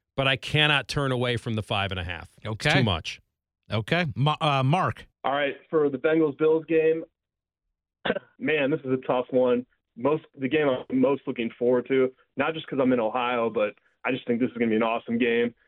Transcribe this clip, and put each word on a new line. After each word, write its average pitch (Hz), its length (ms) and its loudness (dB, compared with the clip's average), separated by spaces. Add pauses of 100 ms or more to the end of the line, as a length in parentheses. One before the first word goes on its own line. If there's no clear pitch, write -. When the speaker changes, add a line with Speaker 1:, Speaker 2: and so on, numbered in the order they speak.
(180)
Speaker 1:
but 135 100 0
I 135 80 2
cannot 151 520 0
turn 139 240 -2
away 123 260 0
from 117 160 -6
the 107 100 -2
five 98 280 -2
and 92 80 -4
a 87 40 -4
half. 85 340 -10
It's - 100 -14
Speaker 2:
Okay. 147 320 0
Speaker 1:
too - 40 4
much. 92 380 -2 (500)
Speaker 2:
Okay. 165 340 0 (100)
Ma-, 147 260 0
uh, 143 220 2
Mark. 147 440 0 (160)
Speaker 3:
All 131 80 0
right, 139 240 0 (140)
for 151 200 2
the 135 80 -2
Bengals-Bills 156 720 2
game, 160 360 2 (1000)
<clears throat> - 60 0 (280)
man, 139 320 0
this 156 100 -2
is 131 100 -6
a 131 60 2 (100)
tough 127 220 0
one. 127 360 2 (300)
Most, 147 300 -2 (120)
the 131 120 -4
game 151 180 2
I'm 131 320 0
most 135 280 2
looking 120 300 -4
forward 123 300 2
to, 131 240 2 (240)
not 147 200 -2
just 156 120 -10
'cause 135 140 -4
I'm 127 120 4
in 123 60 2
Ohio, 120 500 -2
but 104 260 -2 (280)
I 127 80 -2
just 127 160 -6
think 120 140 0
this 127 80 0
is - 80 -12
gonna 113 140 0
be 107 40 2
an 113 80 2
awesome 117 360 -2
game. 117 340 0 (140)